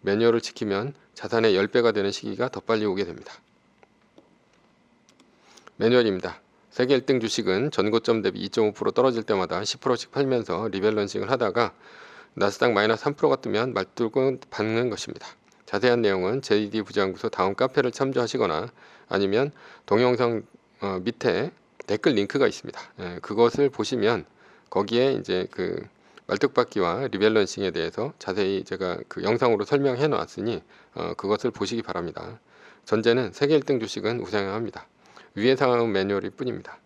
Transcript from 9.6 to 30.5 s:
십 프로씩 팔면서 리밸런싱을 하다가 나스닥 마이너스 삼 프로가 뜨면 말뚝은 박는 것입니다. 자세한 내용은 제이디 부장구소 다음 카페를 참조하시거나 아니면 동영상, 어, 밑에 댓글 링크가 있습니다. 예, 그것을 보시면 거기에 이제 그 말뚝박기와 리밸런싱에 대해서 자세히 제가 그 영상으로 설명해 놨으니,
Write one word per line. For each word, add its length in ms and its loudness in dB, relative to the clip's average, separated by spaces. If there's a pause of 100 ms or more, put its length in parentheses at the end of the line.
십 180 -8
프로씩 300 -2
팔면서 560 -2
리밸런싱을 640 -2
하다가 420 0 (640)
나스닥 380 2
마이너스 300 2
삼 120 0
프로가 220 2
뜨면 360 -2
말뚝은 680 0 (100)
박는 400 0
것입니다. 360 -10 (380)
자세한 360 2
내용은 420 2
제이디 400 0
부장구소 460 -2
다음 260 0
카페를 360 0
참조하시거나 800 -2 (380)
아니면 420 0 (360)
동영상, 560 2 (360)
어, 240 -4
밑에 480 0 (360)
댓글 260 0
링크가 340 2
있습니다. 320 -6 (200)
예, 220 -10
그것을 480 2
보시면 560 0 (440)
거기에 440 2
이제 380 -2
그 340 -6 (420)
말뚝박기와 840 0
리밸런싱에 600 2
대해서 480 -4
자세히 440 -2
제가 440 -6
그 160 -10
영상으로 420 2
설명해 420 0
놨으니, 560 -4 (320)